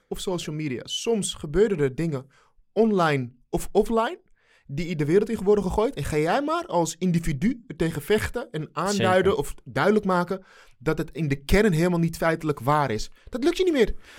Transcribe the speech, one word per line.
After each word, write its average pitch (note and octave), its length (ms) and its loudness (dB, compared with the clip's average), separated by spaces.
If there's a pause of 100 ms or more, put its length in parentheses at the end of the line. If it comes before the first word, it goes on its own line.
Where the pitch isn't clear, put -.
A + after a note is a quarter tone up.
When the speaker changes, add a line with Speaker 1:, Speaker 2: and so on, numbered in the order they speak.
Speaker 1:
of F#3+ 120 -8
social E3+ 360 -6
media. C#3+ 280 -4
Soms - 500 -2
gebeuren F3+ 460 0
er C3 140 0
dingen D3 320 -4 (460)
online E3 600 2 (180)
of - 220 -4
offline A3+ 460 0 (480)
die D#3+ 300 -4
de D3 80 0
wereld G#3 260 4
in A3 120 -4
worden G3+ 220 2
gegooid. G#3+ 300 0
En C#3+ 100 -6
ga - 140 -4
jij F3+ 240 0
maar E4 240 -2
als E3 320 -2
individu E3+ 680 0
er - 100 -14
tegen E3+ 260 -2
vechten G#3+ 480 -2
en D#3 220 -8
aanduiden F#3+ 600 2
Speaker 2:
Zeker. - 40 0
Speaker 1:
of - 180 -4 (100)
duidelijk F3 400 2
maken F#3 400 0 (340)
dat D#3 200 -2
het - 120 -6
in D#3 180 -4
de C#3 160 -2
kern G3+ 280 4
helemaal E3+ 260 2
niet E3+ 180 0
feitelijk D#3+ 440 -2
waar C#3+ 300 2
is. A2 200 -4 (180)
Dat B3 160 -6
lukt F4 120 2
je F#4 80 0
niet F4+ 80 2
meer. C4+ 220 4 (240)